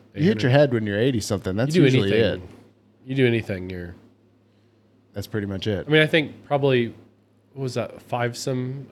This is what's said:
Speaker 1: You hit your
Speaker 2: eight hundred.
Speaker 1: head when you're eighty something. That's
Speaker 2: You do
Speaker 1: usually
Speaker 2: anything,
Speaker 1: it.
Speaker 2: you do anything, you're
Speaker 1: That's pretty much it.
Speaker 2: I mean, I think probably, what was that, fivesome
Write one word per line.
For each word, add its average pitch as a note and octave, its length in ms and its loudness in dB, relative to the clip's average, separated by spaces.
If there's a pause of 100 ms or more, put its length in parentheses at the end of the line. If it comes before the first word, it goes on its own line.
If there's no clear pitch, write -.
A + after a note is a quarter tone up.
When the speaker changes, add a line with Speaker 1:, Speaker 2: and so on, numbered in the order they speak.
(140)
Speaker 1:
You G2+ 100 -4
hit G3+ 180 2
your B2 80 4
Speaker 2:
eight B2+ 40 6
hundred. C#3+ 60 8
Speaker 1:
head C#3 140 4
when A2 120 0
you're G2+ 140 -2
eighty B2 200 0
something. F#2+ 360 -4
That's C#3 180 0
Speaker 2:
You F3+ 60 4
do D3 40 8 (120)
Speaker 1:
usually G2 160 0
Speaker 2:
anything, F#2 300 2
Speaker 1:
it. F2 60 -18 (600)
Speaker 2:
you C3 80 -6
do C3 100 4
anything, G2+ 440 -2
you're F2+ 240 -12 (1200)
Speaker 1:
That's G2 120 -10
pretty G2+ 200 -6
much G2 200 -6
it. G2 200 -2
Speaker 2:
I D3 40 -4
mean, D#3 120 6
I D#3 40 2
think D3+ 380 -2
probably, C3+ 440 2 (680)
what C3+ 80 -12
was B2 120 -6
that, - 340 -8
fivesome B2+ 840 -4